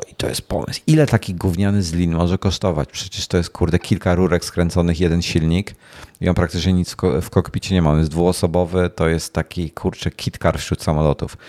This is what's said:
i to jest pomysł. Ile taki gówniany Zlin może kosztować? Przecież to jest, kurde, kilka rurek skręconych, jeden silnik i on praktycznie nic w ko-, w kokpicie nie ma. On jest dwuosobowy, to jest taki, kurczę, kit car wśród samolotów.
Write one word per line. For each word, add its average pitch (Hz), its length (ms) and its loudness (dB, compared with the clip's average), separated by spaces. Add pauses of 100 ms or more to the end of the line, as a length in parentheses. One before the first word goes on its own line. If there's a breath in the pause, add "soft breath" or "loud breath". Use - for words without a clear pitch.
(120)
i - 40 -20
to - 120 -6
jest - 140 -6
pomysł. - 460 -6
Ile 151 200 4
taki 98 280 0
gówniany 98 480 0
Zlin 85 320 0
może 87 220 2
kosztować? 87 520 -2
Przecież - 380 -10
to - 100 0
jest, 85 120 0
kurde, 87 300 0
kilka 90 360 0
rurek 87 300 2
skręconych, 85 540 0
jeden 87 220 2
silnik 85 540 0 (460 loud breath)
i 90 80 0
on 87 60 2
praktycznie 87 380 0
nic 90 180 0
w - 40 -12
ko-, 82 260 0
w - 80 -6
kokpicie - 460 0
nie 87 60 4
ma. 78 100 4
On 78 80 4
jest 80 120 2
dwuosobowy, 87 800 2
to 82 180 -2
jest 82 260 -2
taki, 82 380 -4
kurczę, - 400 -6
kit - 260 -10
car 82 200 0
wśród - 260 -4
samolotów. 76 540 0 (120)